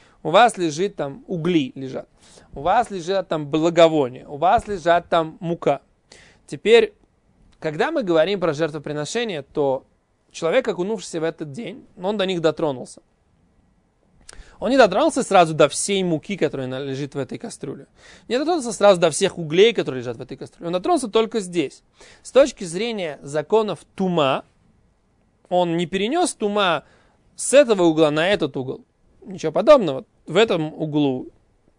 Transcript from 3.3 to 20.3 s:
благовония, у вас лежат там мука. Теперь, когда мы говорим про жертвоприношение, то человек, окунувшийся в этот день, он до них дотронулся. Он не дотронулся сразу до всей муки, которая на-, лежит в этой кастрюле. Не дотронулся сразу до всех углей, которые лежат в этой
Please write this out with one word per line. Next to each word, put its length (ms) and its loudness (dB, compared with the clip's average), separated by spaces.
благовония, 800 2
у 100 -12
вас 300 2
лежат 420 0
там 300 -2
мука. 420 -4
Теперь, 480 2
когда 320 -4
мы 120 -4
говорим 360 2
про 140 0
жертвоприношение, 880 -6
то 440 -2
человек, 360 0
окунувшийся 540 -6
в 20 -2
этот 280 -8
день, 340 -14
он 200 -4
до 80 -2
них 160 -4
дотронулся. 600 -4
Он 120 -4
не 60 4
дотронулся 460 2
сразу 300 4
до 160 4
всей 340 -2
муки, 320 -4
которая 320 -4
на-, 120 -8
лежит 360 -8
в 20 -6
этой 200 -8
кастрюле. 500 -14
Не 100 -2
дотронулся 360 -2
сразу 260 4
до 100 4
всех 280 -2
углей, 360 4
которые 280 -4
лежат 160 -10
в 40 -18
этой 140 -14